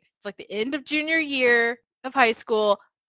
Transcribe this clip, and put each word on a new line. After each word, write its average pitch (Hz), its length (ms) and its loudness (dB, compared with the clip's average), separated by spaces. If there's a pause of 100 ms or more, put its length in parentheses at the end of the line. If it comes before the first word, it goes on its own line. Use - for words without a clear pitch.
(160)
it's, - 80 -20
like, 202 140 -12
the - 120 -16
end 226 240 -4
of 277 80 -6
junior 302 360 -2
year 247 600 0 (260)
of 262 100 -10
high 240 180 4
school. 214 480 0 (280)